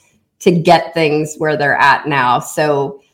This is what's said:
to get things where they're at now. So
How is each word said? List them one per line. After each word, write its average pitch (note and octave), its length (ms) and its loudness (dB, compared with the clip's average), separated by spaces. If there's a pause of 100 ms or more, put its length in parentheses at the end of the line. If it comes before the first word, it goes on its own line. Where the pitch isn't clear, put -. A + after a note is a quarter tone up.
(400)
to G3 100 2
get E3+ 440 2
things D#3 440 -2
where D#3 180 -2
they're C#3+ 200 0
at C#3 320 2
now. C3 320 0
So D3 600 -4 (140)